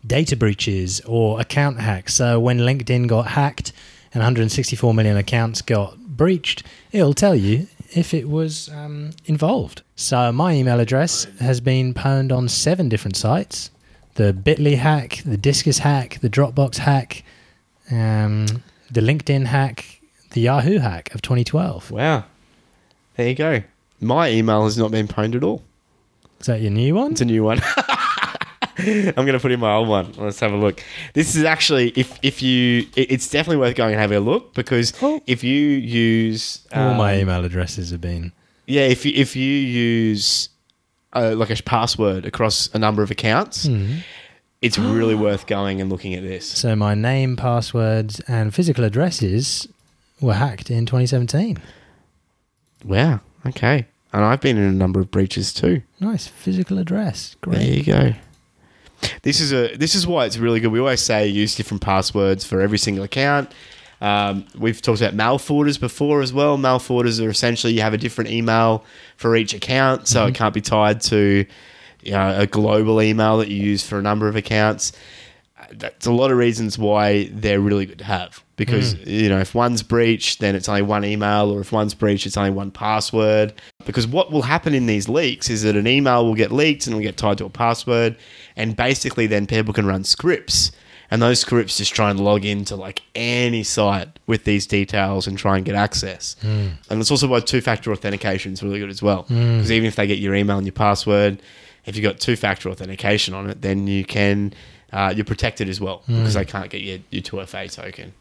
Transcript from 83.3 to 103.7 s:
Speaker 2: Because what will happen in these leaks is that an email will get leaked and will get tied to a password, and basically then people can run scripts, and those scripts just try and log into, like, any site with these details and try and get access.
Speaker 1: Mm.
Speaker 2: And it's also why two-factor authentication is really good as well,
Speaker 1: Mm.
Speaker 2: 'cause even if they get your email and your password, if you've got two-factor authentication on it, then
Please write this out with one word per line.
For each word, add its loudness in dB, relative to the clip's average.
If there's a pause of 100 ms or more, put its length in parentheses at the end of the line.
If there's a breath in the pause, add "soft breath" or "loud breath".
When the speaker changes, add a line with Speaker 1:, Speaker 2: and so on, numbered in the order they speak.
Speaker 2:
Because -2
what -2
will 0
happen 0
in 2
these 0
leaks -2
is -2
that 2
an 2
email 4
will 2
get 0
leaked 0
and -4
will -4
get -6
tied 0
to -8
a -12
password, 0 (400 loud breath)
and -4
basically -2
then 0
people -2
can 0
run 0
scripts, -2 (380 loud breath)
and 2
those 4
scripts 0
just -2
try 2
and 0
log 2
into, -4
like, -10 (140)
any 0
site 0 (200)
with 0
these 0
details -2
and -6
try 2
and -2
get -4
access. -4
Speaker 1:
Mm. -2 (180)
Speaker 2:
And -2
it's 0
also 2
why 2
two-factor -2
authentication -4
is -10
really -4
good -8
as -12
well, 0
Speaker 1:
Mm. 2
Speaker 2:
'cause 2
even 4
if -2
they 0
get 0
your 0
email 2
and -2
your -6
password, 2 (440 loud breath)
if -12
you've -4
got -2
two-factor -2
authentication -2
on -8
it, -12
then -2